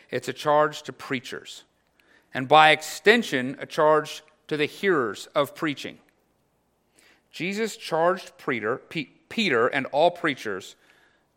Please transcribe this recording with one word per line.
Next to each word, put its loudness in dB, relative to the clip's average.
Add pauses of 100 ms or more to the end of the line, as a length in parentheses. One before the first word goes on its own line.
It's -6
a -8
charge 0
to -14
preachers. -12 (680)
And -6
by 8
extension, 0
a -12
charge 0 (240)
to -4
the 0
hearers -2
of 0
preaching. -8 (1300)
Jesus -6
charged -2
Peter, -4
Pe-, -10 (200)
Peter 0
and -2
all 2
preachers -6 (600)